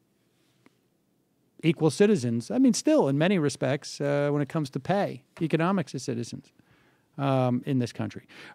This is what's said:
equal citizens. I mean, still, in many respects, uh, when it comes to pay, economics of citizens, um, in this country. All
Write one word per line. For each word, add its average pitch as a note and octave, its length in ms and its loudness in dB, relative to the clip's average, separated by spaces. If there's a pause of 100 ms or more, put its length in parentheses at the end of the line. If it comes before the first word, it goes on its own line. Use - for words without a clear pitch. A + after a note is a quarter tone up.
(1600)
equal D#3+ 280 2
citizens. B2+ 600 2
I G#3+ 80 -2
mean, B3+ 160 6
still, C#4 360 2
in C#3 80 0
many F3+ 200 2
respects, C#3+ 640 -2
uh, C#3+ 320 0
when D3 100 0
it C#3 60 -2
comes D#3 240 -4
to C#3+ 80 -6
pay, E3 440 -2 (180)
economics E3 520 0
of C3+ 80 -8
citizens, - 520 -8 (640)
um, C3 480 0
in C3+ 140 0
this A#2+ 120 -2
country. - 380 -8
All - 260 -20